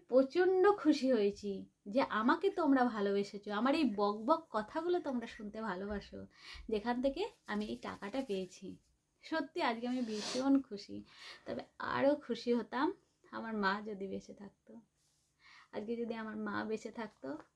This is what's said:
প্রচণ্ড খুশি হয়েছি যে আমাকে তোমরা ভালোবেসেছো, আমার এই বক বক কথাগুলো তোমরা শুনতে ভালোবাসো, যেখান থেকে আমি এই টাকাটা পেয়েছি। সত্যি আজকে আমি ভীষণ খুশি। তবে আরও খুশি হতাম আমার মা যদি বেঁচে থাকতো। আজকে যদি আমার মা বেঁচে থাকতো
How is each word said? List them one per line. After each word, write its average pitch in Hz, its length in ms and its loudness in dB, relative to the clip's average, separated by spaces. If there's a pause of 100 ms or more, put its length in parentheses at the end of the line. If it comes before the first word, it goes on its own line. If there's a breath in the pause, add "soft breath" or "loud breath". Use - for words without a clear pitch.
প্রচণ্ড 359 560 6 (180)
খুশি 277 300 4
হয়েছি 202 400 2 (420)
যে 262 80 2 (180)
আমাকে 311 280 4 (120)
তোমরা 269 240 6 (100)
ভালোবেসেছো, 202 560 -2 (100)
আমার 254 160 4
এই 320 100 4 (140)
বক 208 260 2
বক 320 160 4 (140)
কথাগুলো 330 420 0 (100)
তোমরা 240 200 -2
শুনতে 214 340 -12
ভালোবাসো, 202 580 -6 (500 loud breath)
যেখান 220 320 -2
থেকে 277 200 0 (260)
আমি 208 160 -2 (100)
এই 240 40 -8 (100)
টাকাটা 196 400 -6
পেয়েছি। 185 400 -6 (560)
সত্যি 320 360 -4 (100)
আজকে 226 180 -4
আমি 254 220 -2
ভীষণ 247 520 0
খুশি। 202 360 -12 (460 loud breath)
তবে 247 180 -6 (320)
আরও 269 180 4 (140)
খুশি 240 280 -2
হতাম 240 340 -2 (500)
আমার 226 160 -8 (100)
মা 190 100 2 (160)
যদি 196 180 -8
বেঁচে 196 340 -10
থাকতো। 202 320 -20 (1000 loud breath)
আজকে 208 280 -4
যদি 226 200 -4
আমার 220 140 -8 (120)
মা 202 80 -4 (140)
বেঁচে 220 300 -6
থাকতো 226 300 -8 (260)